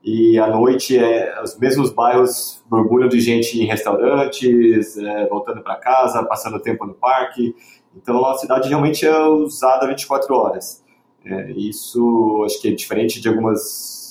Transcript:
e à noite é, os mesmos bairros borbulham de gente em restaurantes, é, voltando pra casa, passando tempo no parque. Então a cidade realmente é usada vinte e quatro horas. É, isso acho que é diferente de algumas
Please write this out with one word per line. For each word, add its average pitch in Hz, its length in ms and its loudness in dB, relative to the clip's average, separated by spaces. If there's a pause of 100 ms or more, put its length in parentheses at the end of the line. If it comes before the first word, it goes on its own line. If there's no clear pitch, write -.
e 113 360 4
à 110 80 4
noite 123 500 2
é, 117 460 0
os - 160 -12
mesmos 135 320 0
bairros - 760 0
borbulham 113 400 2
de 117 120 2
gente 117 400 0
em 110 60 0
restaurantes, 113 1300 2
é, 104 320 -4
voltando 117 340 -6
pra - 140 -6
casa, 123 480 0
passando 107 380 -6
tempo 107 240 -6
no 95 80 -14
parque. 123 600 -2 (400)
Então 123 300 -2
a 131 140 0
cidade 131 320 -2
realmente 147 340 0
é 156 220 4
usada 139 600 2
vinte 135 160 -6
e - 40 -10
quatro 135 280 -2
horas. 95 480 -2 (440)
É, 98 260 -8
isso 110 920 0
acho - 140 -6
que 110 80 -2
é 101 40 0
diferente 107 480 -4
de 110 80 -2
algumas - 840 -4